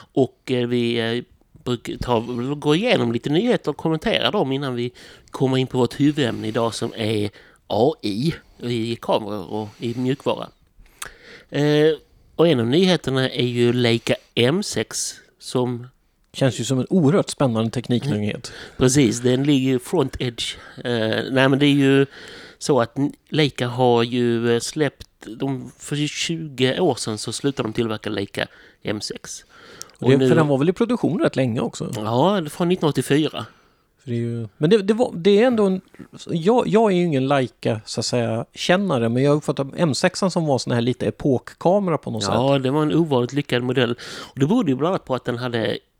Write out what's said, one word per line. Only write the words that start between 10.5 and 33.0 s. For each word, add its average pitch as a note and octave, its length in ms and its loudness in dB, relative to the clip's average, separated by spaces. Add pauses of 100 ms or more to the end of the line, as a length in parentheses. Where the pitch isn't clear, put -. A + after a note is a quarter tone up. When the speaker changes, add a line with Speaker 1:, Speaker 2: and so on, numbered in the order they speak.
Speaker 1:
Eh, D3+ 420 2 (440)
och E3 120 4
en C3+ 120 4
av A2+ 60 0
nyheterna C3+ 640 2
är B2 160 -2
ju A#2+ 260 4
Leica A#2+ 420 2 (200)
M C3+ 280 2
sex - 520 -6 (240)
som B2 480 -4 (460)
Speaker 2:
Känns C3 280 0
ju A#2 40 -4
som C3 140 0
en B2+ 120 -2
oerhört E3+ 400 2
spännande A#2 400 0
tekniknyhet. G#2+ 840 -4 (240)
Speaker 1:
Precis, B2+ 440 4
den B2+ 240 2
ligger C3+ 260 2
ju B2+ 80 2
front C#3 400 -2
edge. - 380 -6 (280)
Eh, A2+ 360 0 (100)
nej, C3 180 4
men C#3 100 4
det C#3+ 80 4
är C#3+ 80 4
ju C#3 320 4 (520)
så C3+ 220 2
att - 160 -2 (320)
Leica C3+ 400 0
har A#2+ 340 4
ju, A#2+ 520 0
eh, A#2 60 0
släppt, - 480 -6 (280)
de, C3 420 -6
för - 180 -8 (100)
tjugo C#3+ 760 -2
år D#3+ 140 2
sedan A2 240 -6
så - 140 -8
slutade C3 360 -4
de A2 40 -6
tillverka A2 380 -4
Leica G2+ 360 -4 (360)
M G#2 180 -6
sex. - 440 -12 (540)
Speaker 2:
Och - 100 -2
det, C3 60 8
Speaker 1:
Och C#3 60 6
nu C3 80 4
Speaker 2:
för D#3 80 6
den D#3 120 4
var C#3 100 2
väl D3+ 100 2
i F#3 40 2
produktion A3 480 0
rätt - 160 0
länge C3 240 0
också? - 360 -8
Speaker 1:
Ja, C3+ 540 2
från F3 180 -2
nittonhundraåttiofyra. D3 800 0 (560)